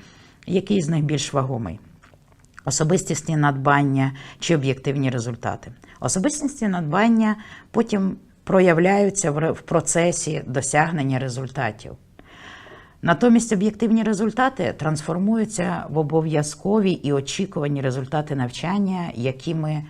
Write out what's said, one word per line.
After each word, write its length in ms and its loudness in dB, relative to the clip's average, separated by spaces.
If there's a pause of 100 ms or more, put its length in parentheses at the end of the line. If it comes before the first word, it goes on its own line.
(480)
який 340 0
з 80 -2
них 140 2
більш 300 -2
вагомий. 460 -2 (840)
Особистісні 720 0
надбання 760 2 (280)
чи 160 2
об'єктивні 540 0
результати. 640 -6 (280)
Особистісні 680 -2
надбання 680 2 (360)
потім 460 0 (280)
проявляються 840 4
в 60 -2
ре-, 140 0
в 100 -6
процесі 840 0
досягнення 720 0
результатів. 720 -6 (1120)
Натомість 520 4
об'єктивні 500 2
результати 760 0
трансформуються 1120 -2
в 80 -2
обов'язкові 960 2
і 220 -2
очікувані 680 -2
результати 540 -2
навчання, 800 -2
якими 760 -4